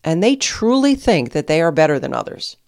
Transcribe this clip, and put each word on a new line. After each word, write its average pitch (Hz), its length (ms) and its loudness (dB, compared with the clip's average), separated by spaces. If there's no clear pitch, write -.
And 165 180 0
they 262 140 2
truly 269 580 0
think 170 380 0
that 151 140 -4
they 156 160 2
are 165 100 2
better 151 260 2
than 135 140 -6
others - 560 -10